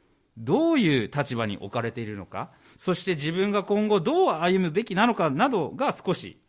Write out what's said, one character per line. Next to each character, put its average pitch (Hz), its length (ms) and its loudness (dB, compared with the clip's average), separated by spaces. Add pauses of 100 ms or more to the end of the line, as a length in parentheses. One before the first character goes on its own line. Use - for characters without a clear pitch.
(400)
ど 269 340 2
う 302 40 4
い 147 280 4
う - 40 -8
立 139 240 -4
場 117 120 -2
に 101 120 -4
置 101 100 -10
か 117 140 -4
れ 117 80 -2
て 120 100 -10
い 110 60 -6
る 107 80 -8
の 98 100 -10
か、 101 280 -10 (240)
そ - 180 -2
し 170 100 -8
て 180 120 -2
自 147 160 -4
分 190 180 0
が 202 140 0
今 214 240 0
後 208 100 4
ど 311 300 2
う 220 60 2
歩 180 320 2
む 160 40 0
べ 196 140 0
き - 100 -6
な 208 140 4
の 214 80 2
か 165 140 2
な 185 180 2
ど 170 220 -2
が - 200 -2
少 - 240 -2
し - 240 -12 (100)